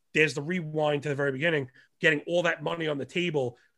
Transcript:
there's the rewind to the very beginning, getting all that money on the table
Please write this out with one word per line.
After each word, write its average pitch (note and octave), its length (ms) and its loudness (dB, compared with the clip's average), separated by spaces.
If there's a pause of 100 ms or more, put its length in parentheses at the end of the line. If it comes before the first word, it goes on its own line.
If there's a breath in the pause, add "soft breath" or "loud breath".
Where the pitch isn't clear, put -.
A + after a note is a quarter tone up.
(140)
there's D3+ 200 4
the D3 80 -6
rewind D3+ 600 -2
to D3+ 60 -4
the C#3+ 60 -2
very C#3+ 160 0
beginning, C#3+ 380 0 (320 soft breath)
getting D#3 200 4
all E3+ 220 0
that E3 200 -2
money E3 240 -4
on D3 100 -2
the C3 80 -6
table D3+ 520 -2 (200 soft breath)